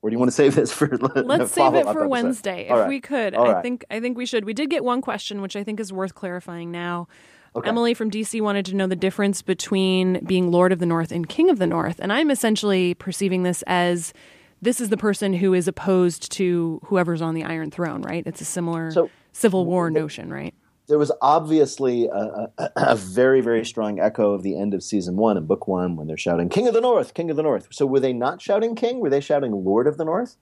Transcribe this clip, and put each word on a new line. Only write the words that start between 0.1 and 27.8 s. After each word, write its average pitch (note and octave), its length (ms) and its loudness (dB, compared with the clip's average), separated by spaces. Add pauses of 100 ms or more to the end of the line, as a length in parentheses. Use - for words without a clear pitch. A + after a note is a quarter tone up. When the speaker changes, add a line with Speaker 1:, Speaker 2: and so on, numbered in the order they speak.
Speaker 1:
do A2+ 40 -2
you A2+ 40 -2
wanna B2+ 140 4
save C#3 240 4
this D3+ 160 2
for D3+ 160 0
<laughs> C3 80 -2
the C3 260 0
Speaker 2:
Let's B3+ 300 0
save C#4 220 4
it D4 100 4
Speaker 1:
follow-up - 0 -
Speaker 2:
for D4 60 -2 (100)
Speaker 1:
episode? D4 80 0
Speaker 2:
Wednesday, A#3+ 600 -4
Speaker 1:
All - 80 4
Speaker 2:
if - 20 4
Speaker 1:
right. G#2 80 2
Speaker 2:
we C#4 120 -4
could. A#3 340 -4
Speaker 1:
All A#2+ 120 4
Speaker 2:
I A2+ 60 4
Speaker 1:
right. F2+ 100 0
Speaker 2:
think, B3 280 -6
I G#3+ 100 -6
think B3 160 -4
we B3 100 -6
should. A3+ 200 -2
We A3 80 -6
did C#4 160 -4
get D#4 120 -2
one B3 200 -2
question, G#3 400 -6
which F#3+ 140 -10
I G3+ 60 -6
think G#3+ 160 -8
is G3+ 140 -8
worth F#3+ 220 -6
clarifying F3 580 -10
now. F3 340 -6 (480)
Speaker 1:
Okay. - 140 -4
Speaker 2:
Emily A#3 260 0
from A3 160 -4
D G#3+ 140 -4
C A3+ 160 -6
wanted G3+ 260 0
to F#3 80 -8
know G3 140 0
the F#3+ 80 -2
difference F#3+ 460 0
between F#3 840 0
being F3+ 260 2
Lord F3+ 220 6
of F3+ 80 0
the F3 60 0
North E3 260 0
and E3+ 160 -4
King E4+ 220 4
of C4 80 4
the F#3 80 2
North, E3+ 340 -2
and G3 120 -2
I'm D4 180 2
essentially G3+ 640 2
perceiving F#3 480 -2
this F3+ 240 0
as F3 480 0 (480)
this A#3+ 180 0
is A#3 80 -4
the G3+ 80 0
person G3+ 380 0
who F#3 200 2
is F3+ 140 2
opposed F#3 640 0
to E3+ 540 0
whoever's F3 360 0
on E3 120 -4
the D#3+ 100 -4
Iron D#3+ 260 -6
Throne, - 320 -6
right? - 240 -6
It's - 140 -12
a D#3 40 -12
similar E3 460 -4
Speaker 1:
So, E3 180 2 (240)
Speaker 2:
Civil F#3+ 340 2
War F3 220 0
Speaker 1:
the D#3 120 2
Speaker 2:
notion, - 320 -8
right? C#3+ 200 -10 (360)
Speaker 1:
There D3 100 6
was D3 140 2 (360)
obviously C3+ 580 2
a, G#2 420 -4 (100)
a, - 180 -4
a B2+ 200 4
very, A#2+ 440 4
very A#2 240 0
strong G#2 360 -4
echo G#2+ 320 2
of F#2+ 100 -2
the F2+ 160 -4
end G2+ 160 -2
of F2+ 80 -4
season F2+ 340 -4
one G#2+ 200 4
in D#2+ 100 -4
book - 220 -2
one F2+ 280 -2
when D2+ 120 -8
they're D#2 80 -6
shouting, E2+ 320 0
"King A3+ 180 0
of A3+ 80 2
the A3+ 60 4
North, A#3 340 2
King E3 160 -4
of D3 60 -2
the D#3 60 -2
North." C3 280 0
So - 160 -2